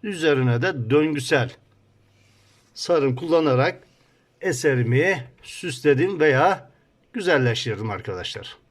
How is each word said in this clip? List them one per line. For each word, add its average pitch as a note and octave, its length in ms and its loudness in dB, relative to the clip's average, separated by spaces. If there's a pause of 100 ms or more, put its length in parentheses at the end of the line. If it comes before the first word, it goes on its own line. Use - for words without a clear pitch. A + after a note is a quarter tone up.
Üzerine C#3+ 580 0
de C#3+ 280 -2
döngüsel C#3+ 600 0 (1200)
sarım C#3 420 0
kullanarak D#3+ 680 0 (580)
eserimi C3+ 840 0 (160)
süsledim D#3 760 0
veya D3+ 520 2 (420)
güzelleştirdim B2 760 -2
arkadaşlar. F#2+ 680 -10 (140)